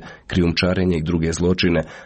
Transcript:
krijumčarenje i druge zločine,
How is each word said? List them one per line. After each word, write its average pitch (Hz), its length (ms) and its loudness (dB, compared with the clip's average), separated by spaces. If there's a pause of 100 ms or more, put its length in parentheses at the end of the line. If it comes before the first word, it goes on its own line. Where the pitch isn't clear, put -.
(260)
krijumčarenje 90 680 2
i 78 60 -2
druge 82 300 0
zločine, 87 500 2 (220)